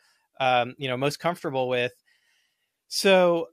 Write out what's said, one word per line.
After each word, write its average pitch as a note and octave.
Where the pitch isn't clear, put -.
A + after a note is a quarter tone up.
um, B2+
you C#3
know, B2+
most C#3
comfortable C#3+
with. B2
So, F3+